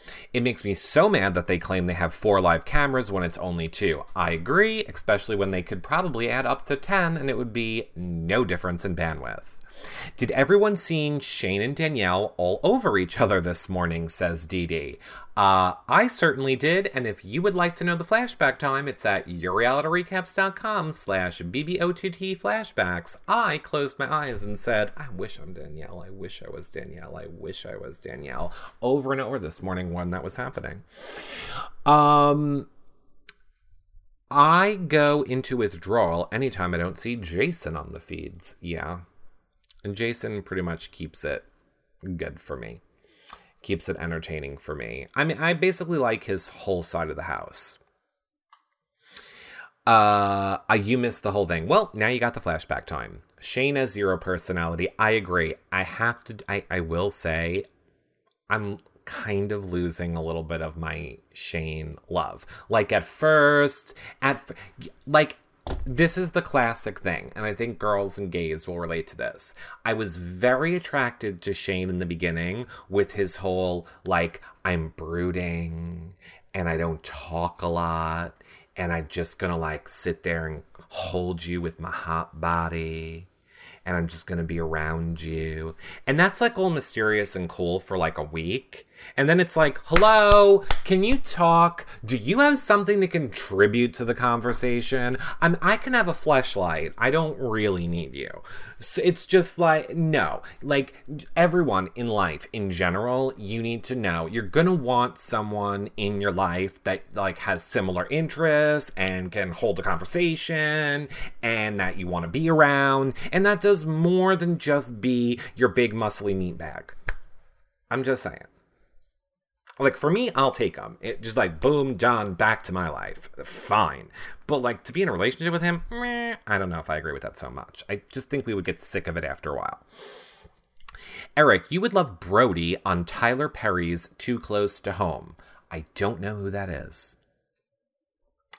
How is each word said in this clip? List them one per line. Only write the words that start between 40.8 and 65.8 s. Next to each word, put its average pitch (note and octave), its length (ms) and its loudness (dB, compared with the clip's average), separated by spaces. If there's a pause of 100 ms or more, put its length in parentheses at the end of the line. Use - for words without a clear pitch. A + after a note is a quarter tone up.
keeps - 340 -8
it C#2 180 -6 (720)
good D2+ 240 -10
for C#2+ 160 -12
me. A1+ 240 -12 (800)
Keeps G2 260 -4
it F#2+ 120 -4
entertaining D#2+ 580 -6
for D2+ 180 -10
me. B1 400 -10
I D3 100 2
mean, D#3+ 120 -2
I D#3+ 160 0
basically F3 460 0
like A2+ 260 2
his F#2+ 240 0
whole F#2 340 -4
side E2 280 -2
of D2+ 60 -8
the - 80 -8
house. - 540 -4 (2000)
Uh, G2+ 720 4 (140)
I, A2+ 120 6
"You A2+ 140 2
missed A#2+ 260 0
the G2+ 100 -2
whole G2 140 2
thing." E2 220 -2
Well, F#3+ 240 4
now G#2+ 160 0
you B2 100 0
got A#2+ 140 0
the - 80 -8
flashback D#2+ 460 -4
time. A1 340 -10 (200)
Shane C#3+ 360 0
has C3 160 2
zero F#2+ 240 2
personality. F2 720 -2 (100)
I A2 120 4
agree. F2 460 0 (140)
I F#2 120 0
have A#2 420 -4
to, G#2+ 140 -14 (100)
I, G2+ 220 -4
I F#2 100 -2
will E2+ 300 -2
say, E2+ 540 -2 (840)
I'm G#2 300 -2 (260)
kind G2+ 480 -4
of G2+ 180 -6
losing F2 460 -2
a D#2+ 60 -4
little E2 220 -4
bit D#2+ 180 -6
of D#2+ 160 -8
my D#2 400 -8 (160)
Shane D#2 640 -6 (100)
love. D#2 380 -4 (240)
Like, A2 200 2
at G2 140 2
first, D3 880 4 (300)
at C#3 140 2
f-, - 520 -16 (180)
like, D3+ 300 4 (500)